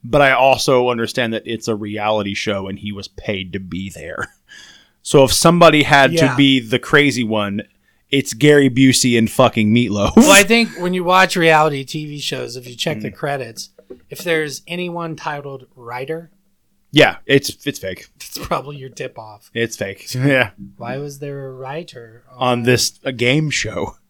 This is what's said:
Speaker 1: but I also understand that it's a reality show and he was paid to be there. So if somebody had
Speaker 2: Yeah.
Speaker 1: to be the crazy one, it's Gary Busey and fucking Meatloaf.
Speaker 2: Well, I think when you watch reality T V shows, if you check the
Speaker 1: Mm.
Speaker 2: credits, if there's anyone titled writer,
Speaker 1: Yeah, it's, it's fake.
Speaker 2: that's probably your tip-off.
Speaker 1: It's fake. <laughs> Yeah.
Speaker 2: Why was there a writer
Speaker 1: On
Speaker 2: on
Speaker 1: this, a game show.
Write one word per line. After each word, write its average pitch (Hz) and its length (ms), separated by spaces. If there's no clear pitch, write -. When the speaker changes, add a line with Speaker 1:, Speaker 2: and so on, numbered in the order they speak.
Speaker 1:
but 143 160
I 135 120
also 127 580
understand 120 420
that 110 140
it's 113 220
a 113 60
reality 104 600
show 98 340
and 101 100
he 104 140
was 98 160
paid 95 460
to 98 60
be 92 300
there. - 380
So 143 220
if 127 80
somebody 165 520
had 139 280
Speaker 2:
Yeah. 165 180
Speaker 1:
to 127 60
be 135 240
the 117 180
crazy 135 460
one, 104 380
it's 135 240
Gary 143 340
Busey 127 500
and 113 120
fucking 110 440
Meatloaf. 104 420
Speaker 2:
Well, 240 140
I 196 120
think 226 360
when 180 160
you 180 100
watch 185 320
reality 156 480
T 151 220
V 147 120
shows, 127 380
if 123 120
you 120 80
check - 240
the - 100
Speaker 1:
Mm. - 60
Speaker 2:
credits, 131 540
if 139 100
there's 156 460
anyone 170 500
titled 143 580
writer, 131 560
Speaker 1:
Yeah, 139 240
it's, - 400
it's 139 120
fake. 95 300
Speaker 2:
that's - 200
probably 147 380
your 131 140
tip-off. 107 640
Speaker 1:
It's 117 220
fake. 98 340
<laughs> - 40
Yeah. 127 360
Speaker 2:
Why 123 220
was 143 200
there 139 280
a 131 60
writer 131 800
Speaker 1:
On 127 260
Speaker 2:
on 117 60
Speaker 1:
this, - 400
a 135 80
game 127 380
show. - 460